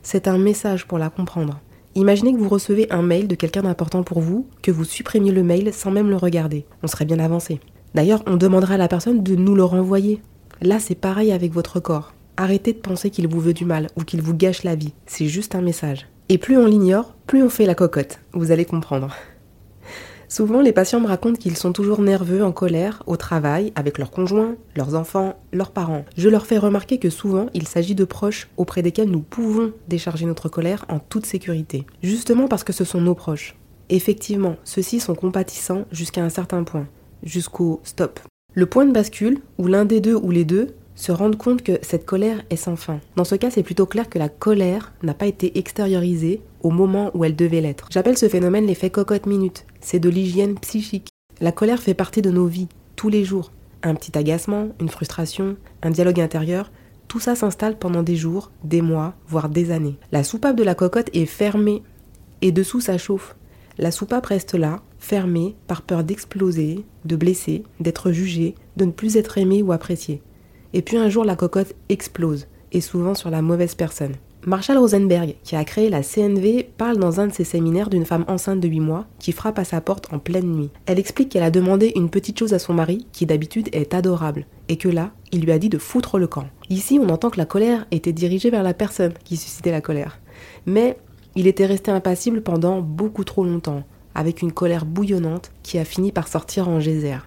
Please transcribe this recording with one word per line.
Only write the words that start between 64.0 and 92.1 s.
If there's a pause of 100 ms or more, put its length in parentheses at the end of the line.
reste
là, (180)
fermée, (100)
par
peur
d'exploser, (180)
de
blesser, (160)
d'être
jugée, (240)
de
ne
plus
être
aimée
ou
appréciée. (500)
Et
puis
un
jour,
la
cocotte (140)
explose, (240)
et
souvent
sur
la
mauvaise
personne. (320)
Marshall
Rosenberg,
qui
a
créé
la
C
N
V,
parle
dans
un
de
ses
séminaires
d'une
femme
enceinte
de
huit
mois (120)
qui
frappe
à
sa
porte
en
pleine
nuit. (140)
Elle
explique
qu'elle
a
demandé
une
petite
chose
à
son
mari,
qui
d'habitude
est
adorable, (240)
et
que
là, (200)
il
lui
a
dit
de
foutre
le
camp. (220)
Ici,
on
entend
que
la
colère
était
dirigée
vers
la
personne (100)
qui
suscitait
la
colère. (460)
Mais (380)
il
était
resté
impassible